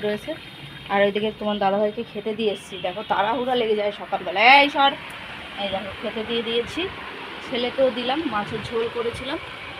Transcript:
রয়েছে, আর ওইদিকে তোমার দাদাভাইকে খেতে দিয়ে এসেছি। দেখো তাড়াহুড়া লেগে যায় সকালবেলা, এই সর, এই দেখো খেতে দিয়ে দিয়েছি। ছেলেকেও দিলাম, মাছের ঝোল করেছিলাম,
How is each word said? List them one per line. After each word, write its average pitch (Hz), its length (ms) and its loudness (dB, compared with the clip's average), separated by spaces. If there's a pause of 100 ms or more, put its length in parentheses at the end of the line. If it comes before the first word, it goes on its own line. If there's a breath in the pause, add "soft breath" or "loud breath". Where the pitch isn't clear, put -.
রয়েছে, 208 240 -2 (640)
আর 196 120 4
ওইদিকে 208 240 2 (120)
তোমার 208 220 0
দাদাভাইকে 208 400 2 (100)
খেতে 214 260 -4
দিয়ে 220 160 2
এসেছি। - 220 -12 (100)
দেখো 185 160 -4 (100)
তাড়াহুড়া 240 480 2
লেগে 220 200 2
যায় 202 200 0
সকালবেলা, 185 400 -2 (220)
এই 285 140 4
সর, 277 140 6 (720)
এই 202 120 -2
দেখো 196 160 -4 (120)
খেতে 220 260 -4
দিয়ে 233 200 0
দিয়েছি। 233 320 0 (680)
ছেলেকেও 247 420 2 (100)
দিলাম, 247 200 0 (160)
মাছের 208 340 -2
ঝোল 233 160 0 (120)
করেছিলাম, 247 420 -4 (420)